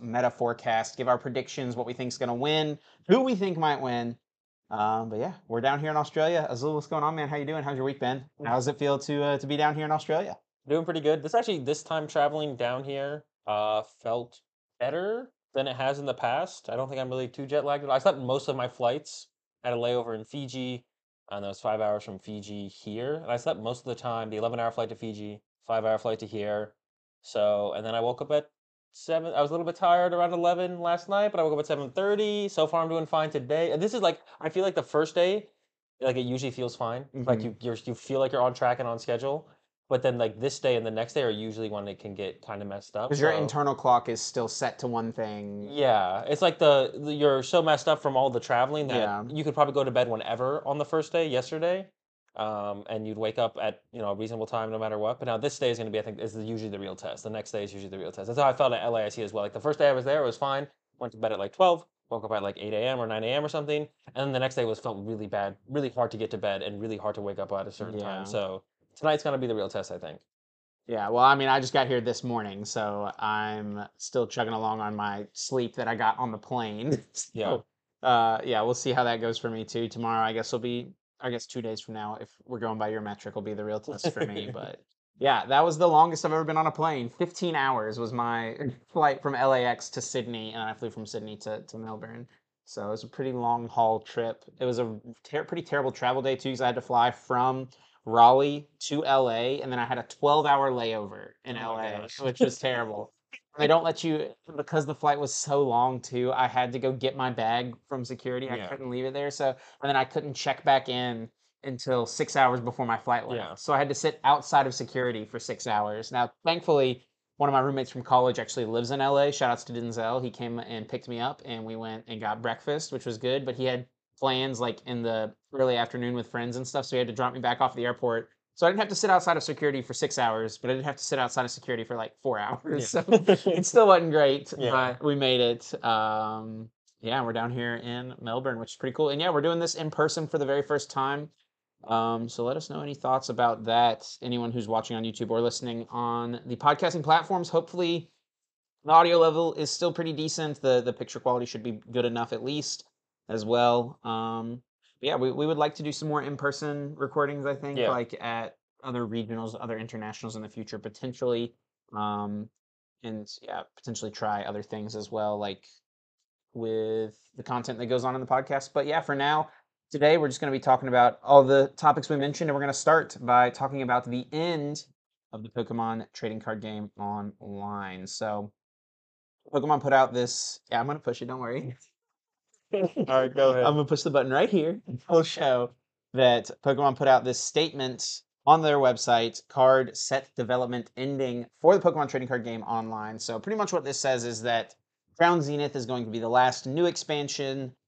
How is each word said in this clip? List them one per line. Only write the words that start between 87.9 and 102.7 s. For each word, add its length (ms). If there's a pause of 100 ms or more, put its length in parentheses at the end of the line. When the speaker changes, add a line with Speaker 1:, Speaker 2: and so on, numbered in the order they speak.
Speaker 1:
was 140
my 460 (160)
<laughs> 180
flight 300
from 140
L 180
A 100
X 280
to 100
Sydney, 500
and 100
I 120
flew 160
from 160
Sydney 320
to, 240
to 160
Melbourne. 500 (380)
So 200
it 40
was 160
a 20
pretty 240
long 380
haul 320
trip. 420 (160)
It 60
was 140
a 200 (240)
ter-, 220
pretty 180
terrible 280
travel 300
day, 140
too, 160
'cause 100
I 40
had 100
to 60
fly 300
from 580 (340)
Raleigh 640 (200)
to 180
L 240
A, 320
and 100
then 60
I 80
had 140
a 40
twelve-hour 680
layover 640 (120)
in 100
Speaker 2:
Oh 200
my 160
Speaker 1:
L 60
A, 40
Speaker 2:
gosh. 180
Speaker 1:
which 200
was 180
terrible. 600